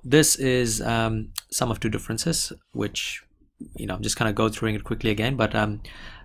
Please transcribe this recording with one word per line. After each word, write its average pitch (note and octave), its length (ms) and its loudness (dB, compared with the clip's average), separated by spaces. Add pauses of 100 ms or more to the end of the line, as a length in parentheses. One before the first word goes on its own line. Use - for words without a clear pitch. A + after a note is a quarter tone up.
this D3 320 6
is, B2+ 440 2
um, A2+ 520 0 (180)
sum B2 200 0
of A2 100 -2
two A2 100 0
differences, - 640 -2 (180)
which, - 520 -4 (540)
you A2 100 -6
know, F#2 100 -4
I'm - 60 -8
just A2 140 -2
kinda A2 160 2
go A2 160 2
through A2 260 -2
it G#2 100 -6
quickly A2 260 -2
again, A2 260 0
but, A2 180 2
um, G#2+ 280 0 (420)